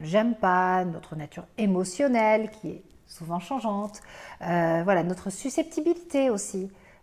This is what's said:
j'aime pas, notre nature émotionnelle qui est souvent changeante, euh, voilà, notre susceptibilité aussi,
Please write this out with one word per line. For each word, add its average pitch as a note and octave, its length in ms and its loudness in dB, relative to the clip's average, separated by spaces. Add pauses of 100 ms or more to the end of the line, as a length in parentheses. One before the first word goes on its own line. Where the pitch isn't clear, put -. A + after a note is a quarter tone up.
j'aime G#3+ 320 2
pas, F#3 500 2
notre E3 300 -8
nature D#3 300 -12 (120)
émotionnelle A3 920 2
qui - 180 -12
est - 140 -12 (220)
souvent E3+ 340 -8
changeante, G#3 600 -4 (420)
euh, E3+ 400 2
voilà, F3+ 200 4
notre F3+ 260 -4
susceptibilité D4+ 1000 -2
aussi, G3 420 -4 (320)